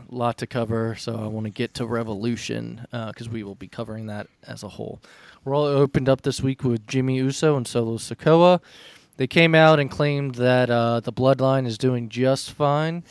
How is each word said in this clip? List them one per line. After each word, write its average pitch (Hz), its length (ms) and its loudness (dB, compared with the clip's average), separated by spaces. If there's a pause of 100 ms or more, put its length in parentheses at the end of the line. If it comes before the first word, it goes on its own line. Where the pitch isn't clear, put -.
lot 120 300 -4
to 120 80 -8
cover, 113 480 -4
so 113 200 -8
I 110 120 -8
wanna 110 220 -6
get 120 260 -8
to 123 100 -6
Revolution, 113 1080 -6
uh, 113 220 -10
'cause 113 160 -14
we 113 140 -8
will 98 120 -12
be 95 120 -16
covering 110 400 -12
that 104 200 -10 (160)
as - 200 -16
a 104 60 -12
whole. - 300 -12 (460)
Raw 139 200 0
opened 143 440 2
up 135 140 2
this - 180 -4
week 135 220 -2
with 117 240 -2
Jimmy 131 300 0
Uso 139 380 2
and 127 120 -2
Solo 113 300 -2
Sikoa. 170 640 4 (580)
They 131 100 0
came 165 280 4
out 160 240 8
and 139 100 -2
claimed 143 460 -2
that, 127 340 4
uh, 117 300 2
the 117 140 -6
Bloodline 131 520 2
is 113 120 -4
doing 123 320 -2
just 127 420 -2
fine, 156 600 -2